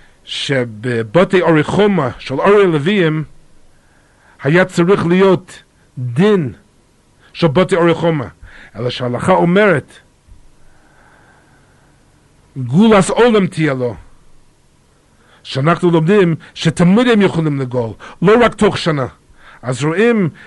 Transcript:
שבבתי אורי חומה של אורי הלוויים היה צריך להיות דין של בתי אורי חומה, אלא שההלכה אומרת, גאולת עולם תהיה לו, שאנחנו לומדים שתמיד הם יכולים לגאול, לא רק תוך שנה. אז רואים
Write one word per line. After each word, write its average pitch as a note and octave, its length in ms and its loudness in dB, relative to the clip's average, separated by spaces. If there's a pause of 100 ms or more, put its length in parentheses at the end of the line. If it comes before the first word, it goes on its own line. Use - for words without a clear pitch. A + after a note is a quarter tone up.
(220)
שבבתי B2 1160 -2
אורי D#3+ 220 2
חומה F3+ 460 0 (100)
של - 140 -12
אורי F#3+ 300 2
הלוויים D#3+ 600 -2 (1200)
היה E3+ 220 2
צריך F3+ 400 0
להיות F#3 580 0 (340)
דין C#3 560 0 (800)
של - 140 -2
בתי F3+ 280 0
אורי E3+ 180 2
חומה, D#3+ 340 -4 (480)
אלא A#2 140 -6
שההלכה B2 420 -4
אומרת, F3 600 0 (2750)
גאולת F#3 520 2
עולם G#3+ 380 2
תהיה D#3 260 -2
לו, B2 220 -6 (1500)
שאנחנו E3 480 -2
לומדים E3+ 440 2 (180)
שתמיד F3+ 540 2
הם A3 140 2
יכולים D#3+ 380 -2
לגאול, A#2+ 340 -6 (280)
לא A3 240 4
רק - 80 0
תוך - 240 0
שנה. D3 280 -4 (560)
אז B2+ 220 -6
רואים F#3+ 460 0 (180)